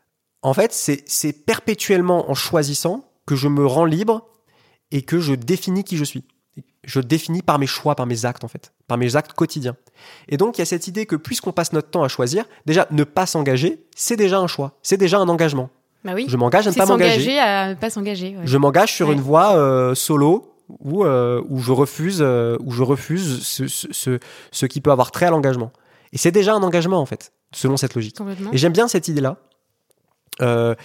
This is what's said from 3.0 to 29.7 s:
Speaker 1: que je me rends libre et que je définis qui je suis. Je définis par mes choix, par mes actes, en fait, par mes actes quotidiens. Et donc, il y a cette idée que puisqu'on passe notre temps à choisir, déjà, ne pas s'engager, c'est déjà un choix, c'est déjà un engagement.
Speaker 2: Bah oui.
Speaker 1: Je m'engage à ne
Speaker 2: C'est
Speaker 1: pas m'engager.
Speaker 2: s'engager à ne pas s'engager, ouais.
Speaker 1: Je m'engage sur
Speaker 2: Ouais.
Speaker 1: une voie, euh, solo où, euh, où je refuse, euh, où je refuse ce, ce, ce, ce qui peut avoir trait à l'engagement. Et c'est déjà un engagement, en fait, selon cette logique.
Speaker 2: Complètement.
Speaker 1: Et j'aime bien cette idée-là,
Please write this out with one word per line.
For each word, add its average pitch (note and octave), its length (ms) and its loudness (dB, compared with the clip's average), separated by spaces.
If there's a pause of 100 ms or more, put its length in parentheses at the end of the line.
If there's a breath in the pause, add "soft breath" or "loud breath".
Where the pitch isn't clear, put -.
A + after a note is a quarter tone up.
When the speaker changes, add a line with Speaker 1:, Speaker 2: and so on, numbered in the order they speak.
Speaker 1:
que D3 100 0
je C3+ 120 0
me C#3+ 180 2
rends C#3 180 2
libre G#3+ 420 0 (640)
et C3+ 120 -2
que E3+ 180 0
je D3 140 0
définis F#3 500 -2
qui F#3 120 -6
je D3 80 -2
suis. C3 200 -8 (600)
Je C3+ 160 -4
définis D#3+ 420 -2
par D3+ 160 2
mes C#3 80 0
choix, - 280 -2
par B2+ 120 -4
mes A#2 180 -4
actes, B2 180 -6
en A#2 60 -10
fait, - 240 -20 (160)
par A#2+ 100 -2
mes B2 180 0
actes D3+ 180 -4
quotidiens. C3+ 420 -4 (520 loud breath)
Et C#3+ 80 -4
donc, A3 220 0
il - 20 0
y - 20 0
a E3 40 -4
cette E3+ 220 -6
idée G#3 180 -6
que - 100 -6
puisqu'on F3+ 360 -6
passe - 200 -4
notre D3+ 180 -2
temps E3+ 120 0
à C3 60 2
choisir, C3+ 360 -2 (220 soft breath)
déjà, D#3+ 240 2
ne D3+ 140 2
pas - 220 -2
s'engager, C#3+ 580 -2 (100)
c'est - 220 -4
déjà G3 220 2
un F3+ 100 0
choix, C#3 340 -8
c'est - 140 0
déjà F#3+ 220 4
un F#3 100 2
engagement. D3+ 420 0 (340)
Speaker 2:
Bah F#3+ 120 -8
oui. A#3 120 -4
Speaker 1:
Je B2+ 80 0
m'engage C#3+ 300 4
à G3+ 40 2
ne F3 40 0
Speaker 2:
C'est - 60 2
Speaker 1:
pas F#3+ 60 4
m'engager. A3+ 340 4
Speaker 2:
s'engager C4 180 0
à G3 320 2
ne F#3+ 60 -6
pas A3 140 -6
s'engager, G3 460 -6
ouais. F3+ 80 -12
Speaker 1:
Je C3+ 140 4
m'engage C#3+ 340 4
sur D#3+ 160 0
Speaker 2:
Ouais. D3+ 60 4
Speaker 1:
une C#3+ 60 0
voie, E3 360 4
euh, C3 380 4
solo D3+ 580 2 (280)
où, F3 240 -2
euh, B2 440 2
où C3 120 -4
je B2 100 -2
refuse, D3+ 500 0
euh, A#2+ 400 2
où B2+ 120 -10
je A#2+ 100 0
refuse C#3 600 -2
ce, C3 240 -6
ce, - 240 -10
ce, B2+ 260 -4 (320 loud breath)
ce - 160 -4
qui - 140 -6
peut D3 100 2
avoir B2+ 220 4
trait F3 140 0
à F3 40 4
l'engagement. C3 400 0 (420 soft breath)
Et B2+ 60 -6
c'est E3+ 140 2
déjà G#3 220 4
un G#3 100 0
engagement, F3 360 2
en C3+ 60 0
fait, - 260 -12 (220)
selon C3+ 220 0
cette C3 180 -4
logique. A2 240 -6
Speaker 2:
Complètement. G3 340 -10
Speaker 1:
Et C3 60 2
j'aime E3 140 2
bien A3+ 160 2
cette F3 180 -2
idée-là, D3 300 -2 (1040)